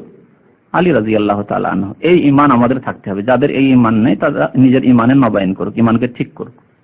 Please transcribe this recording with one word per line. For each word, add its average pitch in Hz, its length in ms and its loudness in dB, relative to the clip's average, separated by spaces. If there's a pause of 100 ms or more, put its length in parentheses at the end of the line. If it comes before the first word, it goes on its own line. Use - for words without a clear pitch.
(720)
আলী 175 180 2
রাদিয়াল্লাহু 104 520 0
তাআলা 98 260 -4
আনহু। 95 300 -4
এই 160 300 2
ঈমান 143 220 2
আমাদের 120 280 0
থাকতে 104 320 -10
হবে। 98 120 -6
যাদের 127 280 0
এই 135 200 0
ঈমান 117 240 2
নেই, 110 200 0
তারা 147 400 -4
নিজের 127 300 2
ঈমানের 123 320 2
নবায়ন 104 360 0
করুক, 95 240 -8
ঈমানকে 113 300 0
ঠিক - 260 -10
করুক। - 200 -16 (300)